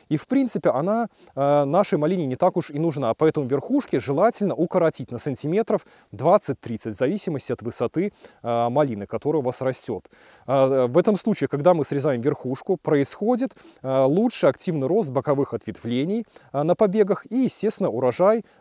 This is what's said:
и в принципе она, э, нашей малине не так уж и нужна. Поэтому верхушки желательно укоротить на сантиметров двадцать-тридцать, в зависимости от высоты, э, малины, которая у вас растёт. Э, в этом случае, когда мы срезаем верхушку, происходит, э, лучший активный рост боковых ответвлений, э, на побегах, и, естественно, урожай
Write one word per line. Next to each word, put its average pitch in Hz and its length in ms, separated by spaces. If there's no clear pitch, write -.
и 156 80
в - 100
принципе 254 420
она, 196 380
э, 143 280
нашей 170 340
малине 160 280
не 127 100
так 180 220
уж 151 140
и 143 80
нужна. 139 340
Поэтому 151 340
верхушки 143 520
желательно 180 540
укоротить 165 580
на 120 60
сантиметров 170 680
двадцать-тридцать, 117 840
в - 20
зависимости 151 540
от 113 100
высоты, 127 500
э, 117 260
малины, 123 360
которая 143 360
у 120 40
вас 127 160
растёт. 123 480
Э, 135 400
в 123 100
этом 202 180
случае, 185 320
когда 147 260
мы 151 120
срезаем 139 360
верхушку, 139 560
происходит, 208 760
э, 135 220
лучший 180 440
активный 143 380
рост 175 240
боковых 139 420
ответвлений, 127 720
э, 143 100
на 170 120
побегах, 202 540
и, 226 80
естественно, 208 520
урожай 127 540